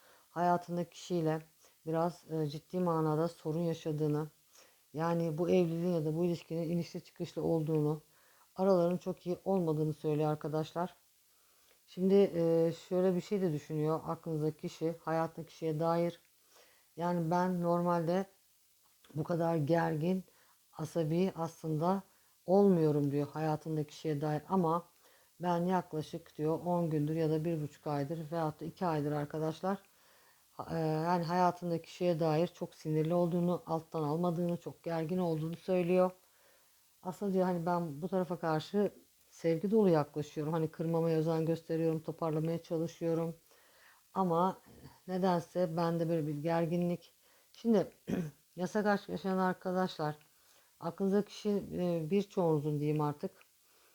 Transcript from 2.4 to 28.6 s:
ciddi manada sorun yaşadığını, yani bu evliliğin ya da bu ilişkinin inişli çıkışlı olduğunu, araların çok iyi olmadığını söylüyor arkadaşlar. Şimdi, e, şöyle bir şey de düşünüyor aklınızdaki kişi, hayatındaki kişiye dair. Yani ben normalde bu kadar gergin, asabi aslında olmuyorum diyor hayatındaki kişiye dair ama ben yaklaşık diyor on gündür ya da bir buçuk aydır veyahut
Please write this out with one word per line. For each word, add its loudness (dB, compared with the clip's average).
ciddi -6
manada 2
sorun -6
yaşadığını, -2
yani -2
bu 2
evliliğin 2
ya 0
da 0
bu 0
ilişkinin -4
inişli -4
çıkışlı -8
olduğunu, 0
araların 4
çok -8
iyi -4
olmadığını 0
söylüyor 0
arkadaşlar. -4
Şimdi, 2
e, 4
şöyle 2
bir 0
şey -4
de 2
düşünüyor -2
aklınızdaki -4
kişi, -6
hayatındaki -4
kişiye -4
dair. 0
Yani -2
ben 0
normalde 2
bu -2
kadar 0
gergin, 0
asabi 0
aslında -2
olmuyorum 6
diyor 0
hayatındaki -2
kişiye -4
dair -2
ama 2
ben 0
yaklaşık -4
diyor 0
on 0
gündür 0
ya 2
da 0
bir -2
buçuk -10
aydır -4
veyahut -4